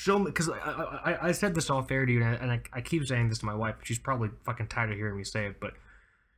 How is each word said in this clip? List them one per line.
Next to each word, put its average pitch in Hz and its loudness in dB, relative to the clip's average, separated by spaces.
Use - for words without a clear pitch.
so 196 6
m-, 190 2
'cause 165 0
I, 127 0
I, 151 -2
I, 170 0
I 175 4
said 185 0
this 160 0
off 135 2
air 135 2
to 127 4
you, 120 6
and 117 4
I, 120 4
and 123 0
I, 120 0
I 127 -6
keep 151 0
saying 120 2
this 110 -2
to 110 -6
my 104 -2
wife, 110 -2
but - -14
she's 113 -4
probably 117 0
fucking 117 -4
tired 113 0
of 101 -4
hearing 104 -4
me 98 -8
say 107 -4
it, 98 -12
but 98 -8